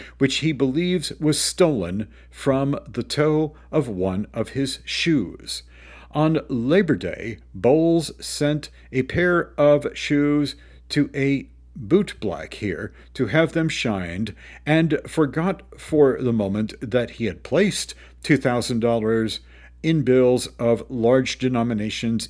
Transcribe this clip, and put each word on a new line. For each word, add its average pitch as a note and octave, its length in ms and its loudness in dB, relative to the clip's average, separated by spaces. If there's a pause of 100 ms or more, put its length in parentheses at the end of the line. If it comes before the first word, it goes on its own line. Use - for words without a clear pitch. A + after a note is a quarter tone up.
(180)
which C3+ 180 2
he D#3 160 0
believes D3 640 0
was D3+ 220 2
stolen G#2+ 680 0 (220)
from C#3 560 0
the - 160 -6
toe D3+ 520 0 (160)
of C#3+ 180 0
one F#2+ 460 -2
of A2+ 160 -6
his C3+ 340 -4
shoes. - 800 -2 (480)
On D#3 380 2
Labor C#3+ 480 2
Day, F2+ 420 -8 (160)
Bowles D#3+ 580 2 (120)
sent D3+ 440 -2 (240)
a C3 120 0
pair F3 540 0
of D3 280 4 (100)
shoes D3 580 0 (360)
to C#3+ 240 0
a C#3 340 -2 (280)
bootblack G#2 760 -2
here G2 400 -6 (220)
to A#2+ 140 -2
have D#3 260 2
them D#3+ 160 0
shined F#2+ 640 -4 (320)
and D#3 400 2
forgot D#3+ 560 -2 (180)
for C#3+ 400 4
the A#2+ 140 0
moment G#2 480 -2
that A#2 300 -2
he A#2 120 -8
had F2+ 180 -6
placed - 520 -2 (280)
two D3+ 140 2
thousand B2 440 0
dollars A2+ 600 0 (420)
in D#3 220 2
bills B2+ 420 4 (140)
of A#2 280 0
large C3 500 2
denominations A#2 920 -2